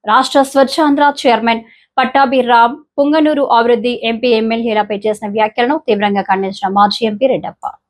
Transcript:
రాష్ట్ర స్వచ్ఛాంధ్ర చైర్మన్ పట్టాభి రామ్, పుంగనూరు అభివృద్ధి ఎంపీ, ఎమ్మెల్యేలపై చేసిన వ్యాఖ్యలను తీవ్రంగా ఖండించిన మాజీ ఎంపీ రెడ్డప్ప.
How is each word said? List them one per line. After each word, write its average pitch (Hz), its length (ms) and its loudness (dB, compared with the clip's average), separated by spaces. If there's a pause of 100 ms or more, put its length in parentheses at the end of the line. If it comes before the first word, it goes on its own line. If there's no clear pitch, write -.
రాష్ట్ర 262 300 2 (120)
స్వచ్ఛాంధ్ర 285 540 2 (160)
చైర్మన్ 233 380 0 (380)
పట్టాభి 262 420 0 (100)
రామ్, 240 260 4 (220)
పుంగనూరు 294 460 2 (140)
అభివృద్ధి 233 340 0 (180)
ఎంపీ, 233 280 -2
ఎమ్మెల్యేలపై 220 640 -2
చేసిన 214 220 -4 (100)
వ్యాఖ్యలను 240 400 0 (120)
తీవ్రంగా 202 420 0
ఖండించిన 196 380 -2 (100)
మాజీ 208 320 2
ఎంపీ 214 220 -2
రెడ్డప్ప. 180 320 -6 (260)